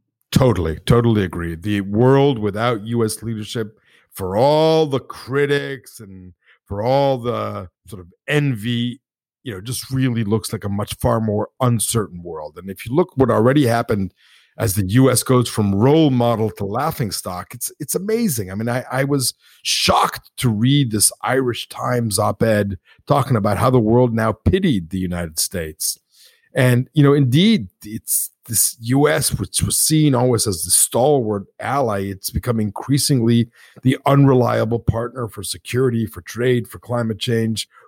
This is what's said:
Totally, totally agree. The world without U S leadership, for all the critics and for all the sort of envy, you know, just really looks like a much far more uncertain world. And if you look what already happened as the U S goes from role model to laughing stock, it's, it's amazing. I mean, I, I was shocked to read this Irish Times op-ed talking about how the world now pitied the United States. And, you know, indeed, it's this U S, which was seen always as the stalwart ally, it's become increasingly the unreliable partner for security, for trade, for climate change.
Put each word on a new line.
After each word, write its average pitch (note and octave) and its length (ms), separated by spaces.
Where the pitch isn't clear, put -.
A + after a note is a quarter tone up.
Totally, F#2 540
totally A#2 380
agree. E2+ 320
The G2+ 260
world B2+ 560
without G#2+ 480
U A#2 180
S G#2+ 180
leadership, A2 560
for F#2+ 240
all D#3 500
the C3+ 140
critics C#3 1000
and F#2 340
for G2+ 180
all C3+ 360
the G#2+ 500
sort F#2+ 140
of F2 80
envy, B2 720
you A#2+ 100
know, F#2 80
just B2 300
really B2+ 340
looks G#2 280
like G#2 120
a G#2 40
much G2+ 280
far A#2+ 240
more G#2 280
uncertain G#2+ 640
world. D#2 360
And F#2+ 120
if - 160
you A#2 80
look E3+ 220
what B2+ 140
already B2 360
happened A#2 480
as G#2 160
the G2+ 140
U B2+ 220
S B2 120
goes B2 260
from G2+ 260
role C#3+ 360
model A#2 400
to - 140
laughing A#2 480
stock, F2+ 420
it's, - 260
it's D3 140
amazing. F#3 560
I F#2+ 40
mean, A2+ 140
I, B2 240
I C3+ 120
was C#3 280
shocked - 760
to B2+ 120
read B2 400
this G#2+ 200
Irish B2 460
Times A#2+ 500
op-ed G#2 600
talking C3+ 300
about G#2 220
how C3+ 120
the B2+ 100
world A#2 320
now A2 200
pitied B2 580
the F#2+ 80
United F2 400
States. - 600
And, B2+ 400
you D3+ 100
know, C#3 120
indeed, D3 540
it's - 460
this - 340
U C3+ 280
S, D#3 300
which - 240
was G#2+ 160
seen D3+ 340
always B2 360
as F#2 160
the F2+ 80
stalwart A#2+ 760
ally, A2+ 400
it's G2 300
become A2+ 280
increasingly A#2 880
the B2+ 220
unreliable A#2+ 760
partner A#2+ 480
for G2 160
security, A#2 600
for - 180
trade, A#2+ 440
for - 140
climate A2+ 400
change. A2+ 480